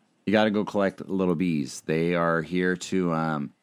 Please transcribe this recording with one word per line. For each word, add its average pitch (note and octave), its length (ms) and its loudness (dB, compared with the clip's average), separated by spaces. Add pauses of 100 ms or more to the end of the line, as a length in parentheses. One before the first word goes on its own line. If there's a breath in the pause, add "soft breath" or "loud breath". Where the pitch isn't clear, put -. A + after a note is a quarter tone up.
(260)
You G2 60 0
gotta G#2+ 180 4
go G2+ 140 0
collect - 440 -2
little F#2 280 0
bees. D#2 500 -2
They E2 300 0
are E2 260 2
here F2+ 340 0
to, F2+ 360 -2
um, D#2 400 -2 (100)